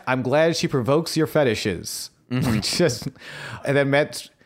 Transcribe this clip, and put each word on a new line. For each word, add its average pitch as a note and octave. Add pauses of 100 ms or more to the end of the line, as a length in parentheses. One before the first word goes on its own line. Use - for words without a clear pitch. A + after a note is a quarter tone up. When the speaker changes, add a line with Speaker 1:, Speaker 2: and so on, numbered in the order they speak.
Speaker 1:
I'm B2+
glad D3+
she E3
provokes C#3+
your D#3
fetishes." - (180)
Speaker 2:
Mm-hmm. B2
Speaker 1:
<laughs> A2
Which -
is, C#3+ (600)
and C3+
then C#3
Matt, D3 (160)